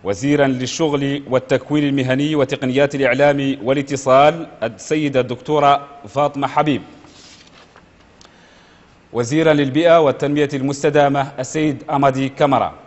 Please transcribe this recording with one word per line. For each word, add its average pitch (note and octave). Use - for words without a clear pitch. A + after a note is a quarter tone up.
وزيرا C#3
للشغل C#3
والتكوين D3
المهني C#3
وتقنيات C#3
الإعلام C#3
والاتصال C#3
السيدة C3
الدكتورة C#3+
فاطمة C#3
حبيب، D3
وزيرا D3
للبيئة D3+
والتنمية C#3+
المستدامة C#3+
السيد D3
أمادي C3+
كامارا B2